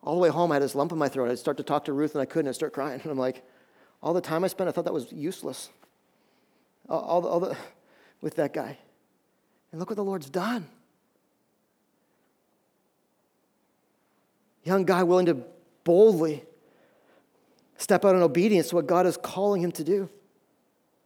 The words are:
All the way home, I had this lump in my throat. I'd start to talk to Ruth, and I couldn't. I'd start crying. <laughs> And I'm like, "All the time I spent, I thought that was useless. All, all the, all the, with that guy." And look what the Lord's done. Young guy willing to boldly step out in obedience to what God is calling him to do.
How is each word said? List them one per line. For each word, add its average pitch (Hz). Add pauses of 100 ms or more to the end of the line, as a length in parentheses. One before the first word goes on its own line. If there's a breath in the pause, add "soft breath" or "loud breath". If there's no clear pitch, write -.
All 147
the 180
way 175
home, 160
I -
had 143
this 131
lump 151
in 165
my 147
throat. 127
I'd 120
start 143
to 139
talk 147
to 156
Ruth, 147
and 147
I 127
couldn't. 151
I'd 127
start 151
crying. 139
<laughs> -
And 160
I'm 139
like, 131 (580 soft breath)
"All 165
the 180
time 170
I -
spent, 180
I -
thought 170
that -
was 127
useless. - (1200)
All, 156
all 175
the, 170
all 170
the, 175 (640 loud breath)
with 151
that 147
guy." 131 (920)
And 160
look 180
what 214
the 202
Lord's 185
done. 185 (4000)
Young 185
guy 180
willing 180
to 160 (440)
boldly 170 (1300 soft breath)
step -
out 190
in 180
obedience 175
to 175
what 165
God 175
is 165
calling 196
him 175
to -
do. 190 (960)